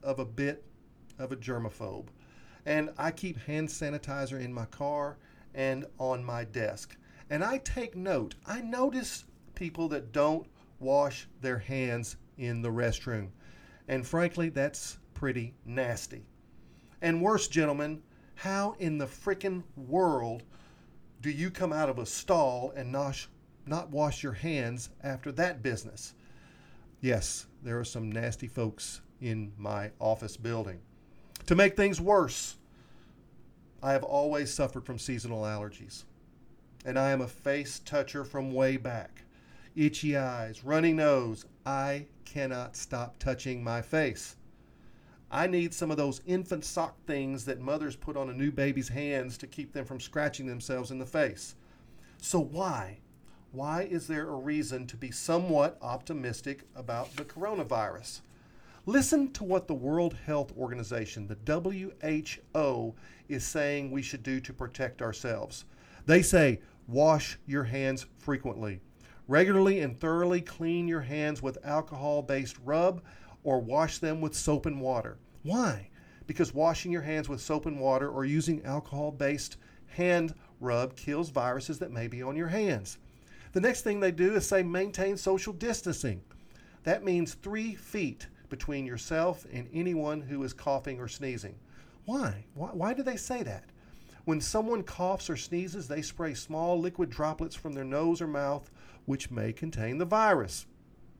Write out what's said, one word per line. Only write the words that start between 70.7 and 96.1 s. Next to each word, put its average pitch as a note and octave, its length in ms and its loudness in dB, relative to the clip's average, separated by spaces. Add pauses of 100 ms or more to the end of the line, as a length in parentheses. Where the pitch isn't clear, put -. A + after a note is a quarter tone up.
your E3 140 -2
hands D3 400 -2
with C3 200 -4
alcohol-based C#3+ 1000 0
rub E3+ 380 4 (420)
or C3 160 4
wash C#3+ 380 2
them D#3+ 240 0
with D#3 120 0
soap D3 300 2
and C#3 160 -2
water." A#2 380 0 (240)
Why? D#3+ 480 2 (360)
Because D3+ 280 2
washing E3 360 2
your E3+ 120 0
hands D3+ 260 -2
with C3+ 140 -6
soap D3+ 240 0
and D3 120 -4
water C3+ 320 4
or C3+ 140 -2
using D3+ 400 2
alcohol-based C#3+ 920 -2 (300)
hand E3+ 460 4 (240)
rub B2+ 380 0
kills D3+ 320 -2
viruses C3+ 520 0
that F3 120 -6
may A#2 160 -4
be A#2+ 140 -8
on C3+ 120 -4
your E3 140 -2
hands. E3+ 480 0 (560)
The F#3 80 2
next B3 220 4
thing G3+ 180 0
they F#3+ 100 6
do F3+ 240 4
is F#3+ 120 2
say, F#3+ 160 6
"Maintain F#3+ 560 0
social F#3+ 340 2
distancing." F3 720 -2 (640)
That G3 200 2
means F3 300 2
three G#3+ 400 -4
feet - 520 -4 (240)
between C#3 340 -4
yourself D#3+ 640 0
and B2 220 -8
anyone D#3 480 0
who C#3 220 -4
is B2 100 -4
coughing C3+ 480 -2
or A#2+ 80 -6
sneezing. A#2 460 -8 (500)
Why? C3+ 400 -2 (100)
Why, D3+ 180 -6
why G3 220 0
do C4+ 80 -2
they A#3+ 140 -2
say A#3+ 280 -4
that? G2+ 260 -8 (560)
When D#3 140 2
someone A3 420 0
coughs F#3 480 -2
or D3+ 60 -2
sneezes, F3 520 -4
they D3 140 -2
spray D#3 320 -4